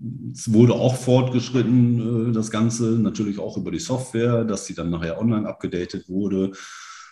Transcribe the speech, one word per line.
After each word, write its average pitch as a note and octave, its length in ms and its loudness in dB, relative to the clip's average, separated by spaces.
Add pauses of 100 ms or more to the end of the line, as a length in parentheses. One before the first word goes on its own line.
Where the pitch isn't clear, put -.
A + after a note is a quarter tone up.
(340)
es - 180 -6
wurde A#2 220 8
auch B2 220 2
fortgeschritten, A#2+ 1300 2
äh, - 20 0
das A2 180 -2
Ganze, A2+ 480 0
natürlich G2+ 400 0
auch G2+ 200 -8
über F2+ 120 -6
die E2 100 -4
Software, A#2 680 0
dass G2+ 200 -4
sie F#2 80 -12
dann E2+ 160 -4
nachher E2+ 300 -4
online A2 280 0
abgedatet F2+ 600 -6
wurde. F#2+ 440 -2 (580)